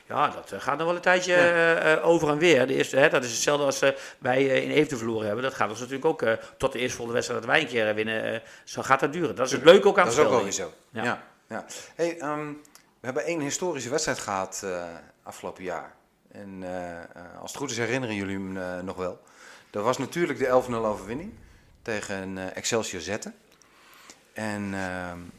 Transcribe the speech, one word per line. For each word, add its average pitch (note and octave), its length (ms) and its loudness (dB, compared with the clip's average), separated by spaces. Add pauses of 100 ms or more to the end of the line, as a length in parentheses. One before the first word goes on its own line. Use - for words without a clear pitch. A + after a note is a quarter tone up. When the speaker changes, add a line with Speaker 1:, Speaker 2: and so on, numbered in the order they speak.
Speaker 1:
ja, C3 220 0
dat, - 220 -12
eh, G2 100 -8
gaat C3+ 160 -2
nog E3 100 -2
wel F3 80 0
een F3 60 -8
tijdje, F3+ 320 2
Speaker 2:
Ja. F3+ 60 6
Speaker 1:
eh, E3+ 540 4
eh, - 140 4
over D#3+ 220 6
en D3 80 2
weer. D3+ 300 6
De C3+ 80 0
eerste, C#3 220 0
hè, C#3+ 120 8
dat D#3 140 2
is A#2+ 80 -4
hetzelfde C#3+ 340 0
als, C3+ 160 0
eh, C#3 80 6 (280)
wij, C3 320 2
eh, C3 140 2
in C3+ 80 -4
Eefde C#3+ 260 2
verloren A2 280 -2
hebben. G#2+ 180 -2
Dat C3 100 -2
gaat G#2 160 0
ons G#2+ 100 -8
natuurlijk B2+ 260 -8
ook, D#3+ 160 2
eh, A2+ 120 2 (240)
tot C3+ 140 0
de A#2 80 -6
eerste B2 180 -2
volgende A#2 160 -6
wedstrijd A#2 300 -2
dat A#2 80 -6
wij D#3 100 4
een D3 60 -4
keer, A2+ 220 0
eh, G#2+ 60 0
winnen. A2 380 -2
Eh, A2+ 60 -6 (240)
zo - 180 -10
gaat C3+ 180 4
dat D3 140 0
duren. D#3 220 -2
Dat B2 100 0
is B2+ 60 -4
het B2+ 120 -2
leuke G3 240 10
ook G3 120 6
aan F3+ 60 6
Speaker 2:
Dat A#2 100 0
Speaker 1:
het D3 100 6
Speaker 2:
is - 60 4
ook A#2+ 100 4
Speaker 1:
spel, - 20 -2
Speaker 2:
wel G2 60 -4
weer F#2+ 80 -6
Speaker 1:
denk F2+ 120 -6
ik. - 60 -20 (180)
Speaker 2:
zo. - 60 -8
Speaker 1:
Ja. - 40 -6
Speaker 2:
Ja. G#2+ 200 -4 (320)
Ja. F#2+ 100 -8 (300)
Hey, E3+ 240 -2
ehm, D3+ 280 -6 (520)
we B2 120 -8
hebben C#3+ 140 -4
één E3 140 -4
historische C#3 500 -4
wedstrijd C#3 300 -2
gehad, F#2+ 440 -4
eh, F2+ 200 -6 (400)
afgelopen F#2 400 -12
jaar. D#2 300 -8 (380)
En, G2 300 -16
eh, F2+ 400 -8
eh, - 0 - (400)
als F2 100 -12
het - 100 -14
goed C#3 100 -6
is A2 60 -6
herinneren A#2 380 -2
jullie G2 220 -4
hem, F#2+ 200 -6
eh, F2+ 220 -6
nog F#2 160 -8
wel. F#2 260 -6 (480)
Dat G#2 140 -6
was B2 140 2
natuurlijk C#3+ 420 -4
de C3 80 0
elf B2+ 220 4
nul A2+ 160 -2
overwinning A2 480 -6 (480)
tegen, G2 560 -6
eh, F#2 200 -8
Excelsior G#2+ 440 -2
Zetten. G2+ 340 -8 (960)
En, G#2 400 -6
ehm, F2+ 440 -6 (220)